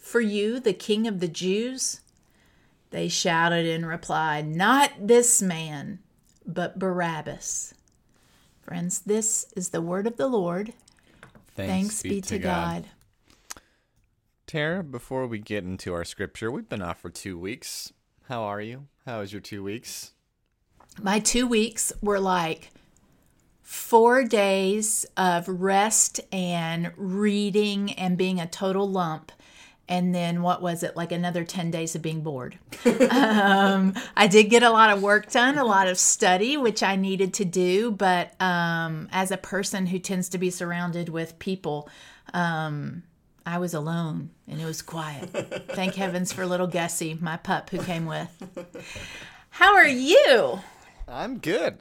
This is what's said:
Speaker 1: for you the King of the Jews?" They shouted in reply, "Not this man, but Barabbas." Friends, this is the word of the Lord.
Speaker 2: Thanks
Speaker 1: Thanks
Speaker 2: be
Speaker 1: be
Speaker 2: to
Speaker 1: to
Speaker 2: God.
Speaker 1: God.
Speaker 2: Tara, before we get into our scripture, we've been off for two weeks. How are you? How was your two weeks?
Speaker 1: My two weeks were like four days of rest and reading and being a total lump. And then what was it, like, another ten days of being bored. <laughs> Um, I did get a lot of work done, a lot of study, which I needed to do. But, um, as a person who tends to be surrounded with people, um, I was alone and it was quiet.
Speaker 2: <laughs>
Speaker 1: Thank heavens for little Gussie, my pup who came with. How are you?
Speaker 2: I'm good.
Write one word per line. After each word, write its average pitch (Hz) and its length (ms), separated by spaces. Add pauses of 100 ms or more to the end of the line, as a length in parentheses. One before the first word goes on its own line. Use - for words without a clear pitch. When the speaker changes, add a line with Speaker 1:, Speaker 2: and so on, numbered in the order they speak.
Speaker 1:
for - 200
you 214 400
the 226 120
King 214 340
of 208 120
the 175 100
Jews?" 208 720 (920)
They 170 180
shouted 170 580
in 165 180
reply, 156 560
"Not 196 600
this 233 420
man, 160 560 (480)
but 175 320
Barabbas." 170 960 (880)
Friends, 175 380
this 214 460 (100)
is 185 140
the 170 120
word 180 240
of 233 100
the 269 120
Lord. 202 440 (840)
Speaker 2:
Thanks 98 160
Speaker 1:
Thanks 196 300
Speaker 2:
be 190 80
Speaker 1:
be 196 100
Speaker 2:
to 190 80
Speaker 1:
to 202 100
Speaker 2:
God. 170 460
Speaker 1:
God. - 760 (840)
Speaker 2:
Tara, 160 380
before 131 420
we 113 140
get 104 240
into 92 280
our 85 120
scripture, 110 480
we've 220 160
been 110 140
off 85 180
for 90 100
two 92 260
weeks. - 560 (360)
How 117 160
are 101 160
you? 123 260 (180)
How 120 140
was 101 140
your 101 100
two 101 220
weeks? - 480 (920)
Speaker 1:
My 202 160
two 240 300
weeks 220 520
were 202 200
like 180 500 (880)
four 240 640
days 202 840 (120)
of 180 320
rest 196 720 (100)
and 170 680
reading 202 1000
and 180 220
being 185 220
a 165 80
total 190 420
lump. 175 440 (540)
And 180 280
then 175 260
what 175 220
was 170 200
it, - 140
like, 170 160
another 175 320
ten 170 260
days 165 240
of 170 60
being 160 220
bored. 135 360 (120)
<laughs> - 400
Um, 196 840 (240)
I 214 100
did 214 180
get 233 180
a 240 80
lot 220 180
of 202 140
work 202 280
done, 269 280
a 269 60
lot 196 240
of 185 100
study, 208 580
which 233 260
I 196 140
needed 190 380
to 208 100
do. 185 460
But, 185 500
um, 165 720
as 185 180
a 190 60
person 190 520
who 185 100
tends 180 320
to 185 80
be 180 100
surrounded 175 640
with 165 280
people, 156 480 (460)
um, 156 680 (420)
I 170 140
was 175 160
alone 160 560 (180)
and 151 100
it 160 60
was 160 160
quiet. 156 500
Speaker 2:
<laughs> - 440
Speaker 1:
Thank 185 220
heavens 180 360
for 185 140
little 180 200
Gussie, 170 540
my 165 160
pup 165 320
who - 80
came 165 300
with. 156 240 (1200)
How 392 240
are 349 120
you? 262 760 (540)
Speaker 2:
I'm 208 240
good. 208 420